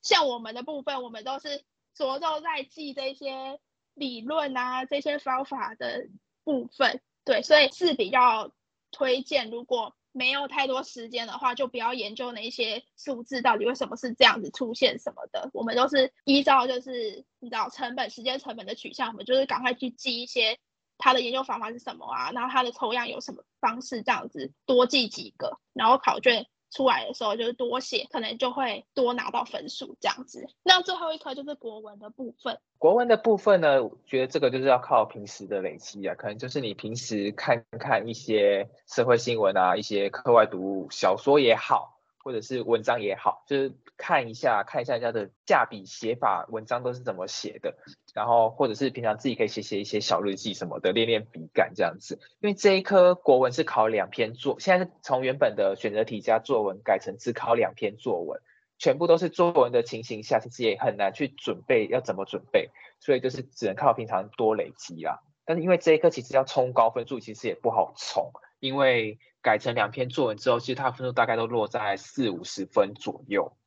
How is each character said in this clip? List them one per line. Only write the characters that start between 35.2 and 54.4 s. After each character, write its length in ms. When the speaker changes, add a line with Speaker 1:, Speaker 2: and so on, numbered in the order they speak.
Speaker 2:
时 200
的 160
累 160
积 280
啊， 80
可 140
能 80
就 120
是 120
你 140
平 220
时 360
看 320
看 280
一 60
些 560
社 200
会 100
新 220
闻 180
啊， 200
一 40
些 300
课 220
外 120
读 160
物， 300
小 260
说 240
也 160
好， 420
或 140
者 100
是 180
文 220
章 180
也 160
好， 300
就 100
是 160
看 320
一 60
下， 280
看 200
一 20
下 80
人 80
家 100
的 200
下 180
笔 220
写 300
法， 340
文 160
章 160
都 100
是 80
怎 140
么 120
写 360
的， 120
然 140
后 240
或 180
者 60
是 160
平 120
常 140
自 100
己 80
可 80
以 60
写 140
写 180
一 40
些 140
小 220
日 140
记 180
什 160
么 100
的， 140
练 140
练 180
笔 300
感 200
这 80
样 160
子。 200
因 80
为 20
这 200
一 100
科 320
国 240
文 120
是 140
考 220
两 240
篇 240
作， 260